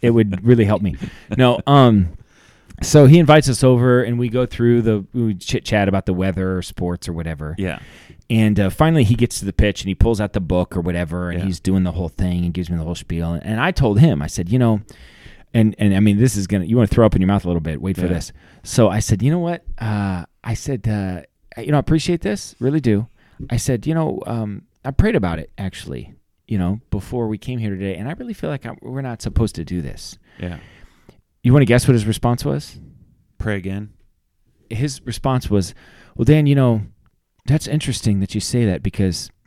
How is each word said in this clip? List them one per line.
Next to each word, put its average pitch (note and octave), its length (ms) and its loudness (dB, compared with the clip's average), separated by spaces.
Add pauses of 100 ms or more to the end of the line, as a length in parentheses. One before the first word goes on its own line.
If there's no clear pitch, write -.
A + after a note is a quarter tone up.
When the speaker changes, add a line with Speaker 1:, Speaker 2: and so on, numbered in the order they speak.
Speaker 1:
it A#2+ 120 2
would G#2 340 2
really A#2 180 6
help G2+ 160 0
me. F2 160 -2 (400)
No, B2+ 300 4
um, A#2+ 420 6 (760)
so D3 240 8
he D3+ 120 10
invites D3 300 6
us B2 140 0
over, B2 400 4
and A#2+ 160 -2
we B2 120 -2
go B2 160 -2
through A#2+ 360 2
the, G#2+ 300 0
we A2+ 220 -2
chit-chat G2+ 540 -2
about F#2+ 180 -2
the F#2+ 80 0
weather F#2 420 -2
or F2+ 60 -6
sports F2 460 -8
or F2+ 40 -6
whatever. D#2 460 -8
Speaker 2:
Yeah. F2+ 200 -6 (520)
Speaker 1:
And, A2 280 2
uh, G2 120 2
finally D#3 340 2
he A#2 100 2
gets A2+ 260 -2
to - 40 -10
the G2 80 -6
pitch, G#2 300 0
and F#2+ 60 -8
he F#2+ 60 -2
pulls A2+ 260 2
out G#2 120 -4
the G2+ 80 -2
book F2+ 360 -2
or F2+ 40 -4
whatever, F2 500 -4
and F2 100 -6
Speaker 2:
Yeah. F#2+ 60 -2
Speaker 1:
he's F2+ 140 -4
doing F#2+ 240 0
the F2+ 80 -2
whole E2+ 160 -4
thing F2 360 -2
and E2+ 100 -2
gives F2 160 -6
me F2 80 -4
the D#2 60 -6
whole E2+ 100 -6
spiel. E2 400 -6
And, - 100 -8
and A2 160 -4
I E3 100 0
told A2+ 300 2
him, A2+ 220 4
I D#2 60 -6
said, E2+ 200 -8
"You A#2+ 100 0
know," A2+ 220 2 (720)
and, A2 260 2
and G#2 160 2
I F#2+ 60 2
mean, G#2 180 4
this A2+ 180 2
is G2 100 -4
gonna, F#2+ 180 0
you A2 120 0
wanna A#2+ 100 4
throw A2+ 180 4
up G#2+ 100 4
in F#2 60 2
your F#2 80 2
mouth G2+ 160 2
a F2+ 40 -6
little F2 120 0
bit. D#2 220 -6
Wait F#2+ 140 -4
for F2+ 100 -6
Speaker 2:
Yeah. F2+ 80 0
Speaker 1:
this. - 180 -8 (300)
So A2+ 260 2
I G2+ 120 -2
said, G2 220 0
"You C3+ 80 2
know F3 100 0
what?" E3+ 220 -4 (160)
Uh, G2+ 460 -4 (200)
I A#2 100 -6
said, B2+ 340 -6
uh, F#2+ 340 -4 (380)
"You D3 120 -4
know, D3 40 4
I C#3+ 40 4
appreciate E3 420 0
this, - 380 -6
really C#3+ 200 0
do." A2+ 280 0 (420)
I B2 80 -2
said, A#2 280 -4
"You D#3+ 80 -2
know, D#3+ 320 -4
um, A2 360 -8 (220)
I C3 80 -8
prayed G#3+ 240 -4
about E2+ 220 -4
it, - 200 -14
actually, D#2+ 560 -12 (340)
you A2 80 -6
know, F#2+ 240 -4 (100)
before A#2 380 -6
we G#2+ 80 -6
came B2+ 220 -10
here A2 120 -6
today, F#2+ 260 -6
and G#2 120 -10
I D#3 40 -8
really A#3+ 220 -12
feel - 140 -10
like C#3+ 160 -10
I, A#2+ 160 -12
we're C3 220 -10
not B2 180 -10
supposed A2 360 -2
to E2 80 -8
do F2 180 -6
this." - 340 -12 (220)
Speaker 2:
Yeah. F2 200 -10 (840)
Speaker 1:
You B2 120 4
wanna C#3+ 100 6
guess A#2 240 2
what C3 60 6
his G#2+ 120 0
response A#2+ 380 -2
was? D3 340 -6 (600)
Speaker 2:
Pray G#2+ 180 -6
again. F#2+ 320 -10 (800)
Speaker 1:
His C3 380 -6
response B2+ 440 -4
was, G2+ 240 0 (400)
"Well, - 120 0
Dan, D3+ 200 6
you C#3+ 80 4
know, A#2+ 280 2 (640)
that's D3 200 0
interesting A#2+ 540 -2
that F#2+ 140 -4
you G#2 80 -4
say A#2+ 240 0
that F#2 160 -2
because, F#2+ 480 -2 (160)